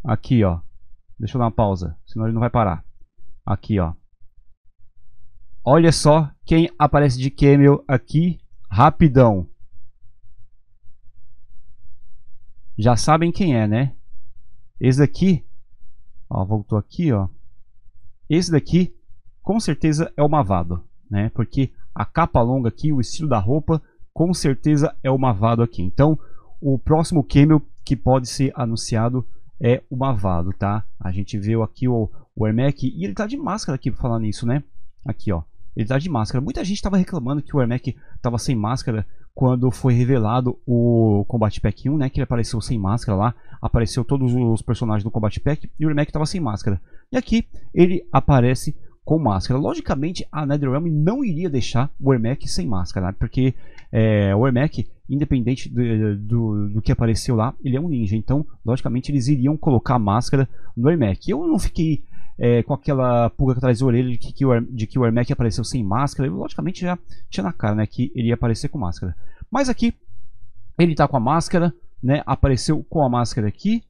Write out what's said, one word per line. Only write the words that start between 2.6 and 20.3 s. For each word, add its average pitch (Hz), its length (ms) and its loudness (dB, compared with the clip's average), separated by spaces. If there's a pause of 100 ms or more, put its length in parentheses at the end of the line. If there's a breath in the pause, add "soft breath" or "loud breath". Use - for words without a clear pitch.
Aqui, 101 340 -2
ó. 80 140 -2 (1800)
Olha 165 220 6
só 151 400 4 (140)
quem 165 240 4 (100)
aparece 143 400 4
de 135 100 -2
Camel 143 560 6
aqui, 156 540 0 (320)
rapidão. 120 760 6 (3250)
Já 117 180 2
sabem 165 380 2
quem 175 200 2
é, 110 140 2
né? 123 280 0 (840)
Esse 131 200 4
daqui, 170 460 2 (840)
ó, 95 160 -2
voltou 107 320 -2
aqui, 151 340 -2
ó. 98 160 2 (1000)
Esse 175 200 2
daqui, 165 460 2 (460)
com 214 180 0
certeza, 156 560 0
é 147 80 2
o 147 60 4
Mavado, 92 580 0 (240)